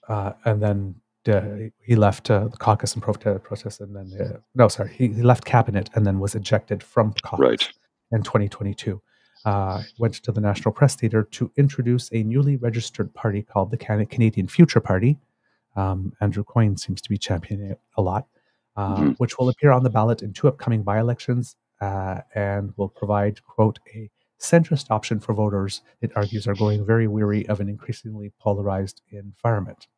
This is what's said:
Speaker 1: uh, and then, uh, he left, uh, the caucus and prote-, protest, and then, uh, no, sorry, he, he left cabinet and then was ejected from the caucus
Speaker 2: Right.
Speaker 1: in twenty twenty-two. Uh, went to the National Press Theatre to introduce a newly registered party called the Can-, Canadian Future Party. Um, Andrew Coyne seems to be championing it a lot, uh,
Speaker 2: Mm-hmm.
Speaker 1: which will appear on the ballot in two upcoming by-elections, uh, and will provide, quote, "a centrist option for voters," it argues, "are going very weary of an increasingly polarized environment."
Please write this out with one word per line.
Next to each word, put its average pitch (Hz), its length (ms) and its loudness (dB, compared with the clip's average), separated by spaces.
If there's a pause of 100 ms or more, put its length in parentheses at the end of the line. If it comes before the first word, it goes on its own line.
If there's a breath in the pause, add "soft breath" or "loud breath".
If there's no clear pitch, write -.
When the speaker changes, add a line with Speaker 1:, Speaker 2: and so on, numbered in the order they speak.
Speaker 1:
uh, 104 240 -4 (120)
and 104 180 2
then, 101 320 -2 (320)
uh, 104 440 0 (120)
he 117 140 4
left, 104 340 4
uh, 107 180 2
the - 100 -12
caucus - 360 0
and 110 80 -8
prote-, 101 400 -2
protest, - 380 -12
and 101 160 -14
then, 95 240 -14
uh, - 180 -6 (160)
no, 120 140 4
sorry, - 240 -4
he, 127 160 -2
he 107 140 -2
left 120 240 6
cabinet 101 480 0
and 104 120 4
then 98 140 2
was 101 140 -4
ejected 101 480 -2
from 107 300 0
the - 100 -6
caucus - 240 2
Speaker 2:
Right. 57 220 2 (440)
Speaker 1:
in 110 100 0
twenty 101 260 0
twenty-two. 101 520 -8 (460 soft breath)
Uh, 98 360 -2 (160)
went 117 160 0
to - 180 -8
the 110 80 -2
National 104 320 -2
Press - 220 4
Theatre 110 280 0 (100)
to - 260 -4
introduce 123 540 0
a 113 100 0
newly 135 340 2
registered 113 560 -4
party - 300 -2
called 101 280 -2
the 120 60 -6
Can-, 107 300 -2
Canadian 107 420 2
Future - 320 6
Party. 113 380 2 (580)
Um, 95 460 -2
Andrew 101 220 0
Coyne 107 340 2
seems - 240 -6
to - 80 -8
be 101 80 0
championing 98 540 -6
it - 80 -12 (180)
a 98 40 2
lot, 98 240 -2 (500)
uh, 98 200 -2
Speaker 2:
Mm-hmm. 147 160 2
Speaker 1:
which - 260 -2
will 127 120 2
appear 147 220 4
on 127 100 4
the 127 80 2
ballot 110 320 2
in 104 100 -8
two - 160 0
upcoming 117 340 -2
by-elections, 120 720 -2 (260)
uh, 95 380 -4 (140)
and 101 440 -2
will 98 100 -2
provide, 104 560 -2
quote, 110 340 0 (160)
"a 110 160 -14 (300)
centrist 165 500 2
option 110 300 -2
for 110 140 -4
voters," 101 480 -2 (180 soft breath)
it 110 160 -4
argues, 104 300 -4
"are 101 80 0
going 104 300 0
very 113 220 2
weary 107 420 0
of 104 120 -2
an 101 80 -4
increasingly 104 720 -10
polarized 98 720 -2
environment." 101 880 -4